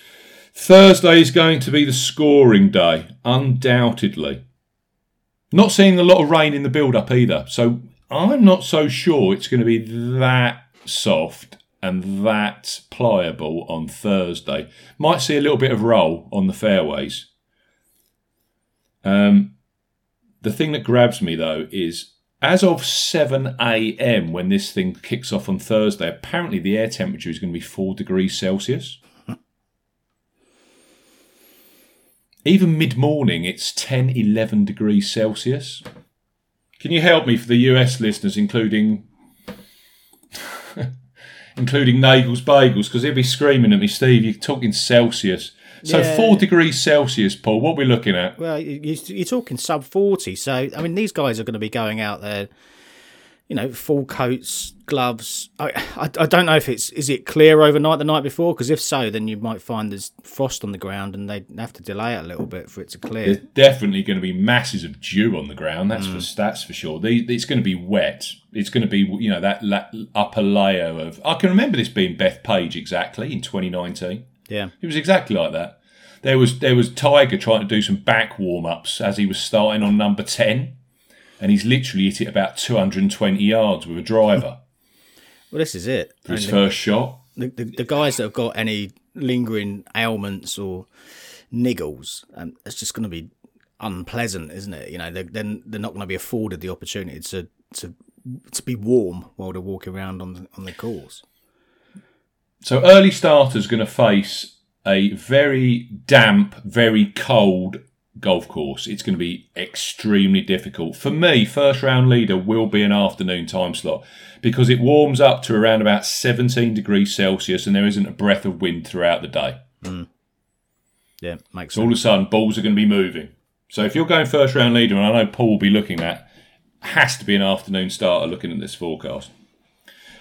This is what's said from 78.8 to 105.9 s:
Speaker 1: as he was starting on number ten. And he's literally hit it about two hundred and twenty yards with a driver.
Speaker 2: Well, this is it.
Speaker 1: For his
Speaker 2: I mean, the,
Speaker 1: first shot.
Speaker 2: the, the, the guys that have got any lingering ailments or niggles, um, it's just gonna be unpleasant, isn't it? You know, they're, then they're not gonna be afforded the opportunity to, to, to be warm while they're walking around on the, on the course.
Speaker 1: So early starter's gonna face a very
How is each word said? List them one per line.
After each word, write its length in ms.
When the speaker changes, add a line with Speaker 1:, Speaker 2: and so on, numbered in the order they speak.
Speaker 1:
as 160
he 100
was 140
starting 420
on 160
number 240
ten. 540
And 100
he's 160
literally 400
hit 160
it 60
about 300
two 180
hundred 280
and 80
twenty 340
yards 420
with 100
a 40
driver. 580
Speaker 2:
Well, 100
this 160
is 120
it. 260
Speaker 1:
For 100
his 100
Speaker 2:
I 80
mean, 100
the, 60
Speaker 1:
first 100
shot. 420
Speaker 2:
the, 100
the, 160
the 220
guys 320
that 60
have 100
got 240
any 340
lingering 720
ailments 640
or 280
niggles, 760
um, 180
it's 100
just 180
gonna 160
be 200
unpleasant, 720
isn't 220
it? 180
You 60
know, 120
they're, 140
then 420
they're 160
not 120
gonna 120
be 100
afforded 440
the 100
opportunity 520
to, 260
to, 200
to 100
be 140
warm 600
while 160
they're 80
walking 340
around 260
on 120
the, 140
on 80
the 80
course. 500
Speaker 1:
So 240
early 260
starter's 560
gonna 180
face 760
a 240
very 800